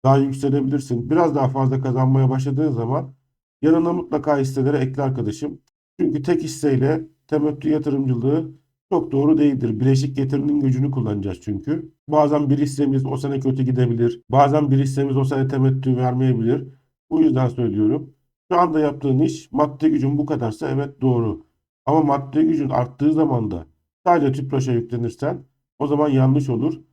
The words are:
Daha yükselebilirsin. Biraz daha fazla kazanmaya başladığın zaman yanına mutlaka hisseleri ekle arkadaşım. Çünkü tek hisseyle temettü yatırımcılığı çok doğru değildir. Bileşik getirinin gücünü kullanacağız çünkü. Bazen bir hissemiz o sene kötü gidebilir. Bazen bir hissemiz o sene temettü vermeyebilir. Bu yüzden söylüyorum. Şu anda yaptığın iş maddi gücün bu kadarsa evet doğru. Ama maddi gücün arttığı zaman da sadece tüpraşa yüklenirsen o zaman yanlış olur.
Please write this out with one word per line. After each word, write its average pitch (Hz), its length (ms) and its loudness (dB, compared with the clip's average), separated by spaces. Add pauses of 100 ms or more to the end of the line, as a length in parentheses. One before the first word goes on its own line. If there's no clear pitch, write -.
Daha 135 120 6
yükselebilirsin. 135 920 -2
Biraz 160 260 2
daha 131 140 0
fazla 135 320 0
kazanmaya 131 480 2
başladığın 135 420 -2
zaman 120 420 -4 (480)
yanına 160 320 2
mutlaka 151 440 -2
hisseleri 135 400 0
ekle 131 260 -2
arkadaşım. 135 580 -6 (380)
Çünkü - 220 0
tek 165 220 0
hisseyle 143 640 0 (200)
temettü 151 420 -2
yatırımcılığı 139 800 0 (400)
çok 170 200 -2
doğru 147 260 2
değildir. 123 420 0
Bileşik 135 360 2
getirinin 143 440 0
gücünü 135 320 0
kullanacağız 104 500 -4
çünkü. 135 500 -6 (160)
Bazen 147 420 2
bir 143 80 4
hissemiz 135 480 0
o 135 120 -6
sene 139 220 -4
kötü 131 240 -2
gidebilir. 120 680 0
Bazen 139 420 4
bir 135 80 4
hissemiz 135 380 0
o 135 60 2
sene 135 240 -2
temettü 131 500 0
vermeyebilir. 127 680 0 (420)
Bu 160 120 2
yüzden 131 260 2
söylüyorum. 107 680 -2 (380)
Şu 175 80 2
anda 160 200 2
yaptığın 139 400 0
iş - 320 -2
maddi 151 380 0
gücün 143 280 0
bu 147 80 -2
kadarsa 131 440 -4
evet 139 320 -4
doğru. 120 440 0 (400)
Ama 151 160 4
maddi 143 420 0
gücün 147 260 0
arttığı 139 440 0
zaman 131 380 0
da 82 140 -8 (400)
sadece 156 260 2
tüpraşa 135 400 -4
yüklenirsen 120 720 -4 (360)
o 143 80 -2
zaman 147 220 2
yanlış 131 400 2
olur. 127 320 -2 (120)